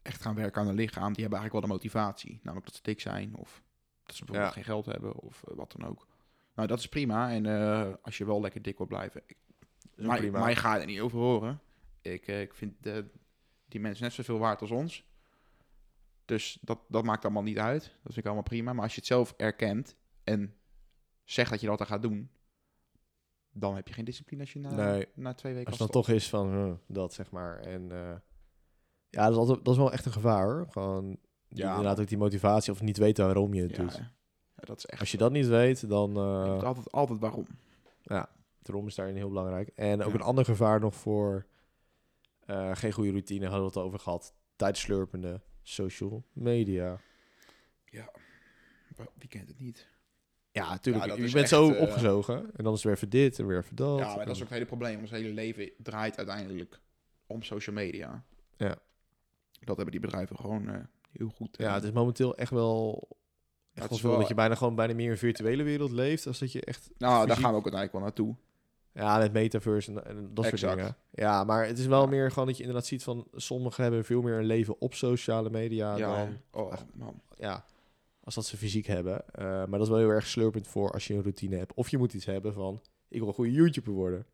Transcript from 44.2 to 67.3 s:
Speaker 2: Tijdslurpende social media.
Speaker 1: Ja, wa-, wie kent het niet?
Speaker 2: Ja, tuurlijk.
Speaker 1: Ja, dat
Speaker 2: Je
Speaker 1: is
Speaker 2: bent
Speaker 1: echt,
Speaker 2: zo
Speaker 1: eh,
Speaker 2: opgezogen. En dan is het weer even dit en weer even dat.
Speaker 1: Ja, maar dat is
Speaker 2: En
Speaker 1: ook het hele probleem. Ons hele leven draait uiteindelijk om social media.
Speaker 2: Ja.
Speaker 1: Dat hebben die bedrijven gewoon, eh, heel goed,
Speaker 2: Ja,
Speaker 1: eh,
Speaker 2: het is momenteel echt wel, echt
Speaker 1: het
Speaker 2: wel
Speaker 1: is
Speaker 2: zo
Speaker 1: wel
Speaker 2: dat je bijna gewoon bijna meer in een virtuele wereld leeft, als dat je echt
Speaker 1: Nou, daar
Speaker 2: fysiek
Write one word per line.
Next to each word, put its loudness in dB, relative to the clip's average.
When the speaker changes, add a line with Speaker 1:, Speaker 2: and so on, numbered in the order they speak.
Speaker 2:
Tijdslurpende -2
social -6
media. 0
Speaker 1:
Ja, -18
wa-, -16
wie -20
kent -16
het -20
niet? -14
Speaker 2:
Ja, -4
tuurlijk. 2
Speaker 1:
Ja, -2
dat -4
Speaker 2:
Je 0
Speaker 1:
is 0
Speaker 2:
bent 6
Speaker 1:
echt, 6
Speaker 2:
zo 10
Speaker 1:
eh, 4
Speaker 2:
opgezogen. 2
En -6
dan 0
is -2
het -8
weer 4
even -2
dit 4
en -2
weer 0
even -6
dat. 0
Speaker 1:
Ja, -4
maar -6
dat -6
is -
Speaker 2:
En -6
Speaker 1:
ook -6
het -10
hele -4
probleem. -6
Ons -12
hele -6
leven -6
draait -4
uiteindelijk -8
om -8
social -8
media. -6
Speaker 2:
Ja. -2
Speaker 1:
Dat -4
hebben -4
die -6
bedrijven -6
gewoon, -6
eh, -8
heel -6
goed, -12
Speaker 2:
Ja, -2
Speaker 1:
eh, 0
Speaker 2:
het 0
is -2
momenteel 2
echt -4
wel, 0
echt -12
Speaker 1:
het -6
Speaker 2:
wel -2
Speaker 1:
is -2
Speaker 2:
zo 4
Speaker 1:
wel 6
Speaker 2:
dat 4
je 0
bijna 6
gewoon 0
bijna 2
meer -2
in 2
een 0
virtuele 0
wereld 0
leeft, 0
als -6
dat -4
je -6
echt -10
Speaker 1:
Nou, 4
daar 8
Speaker 2:
fysiek 4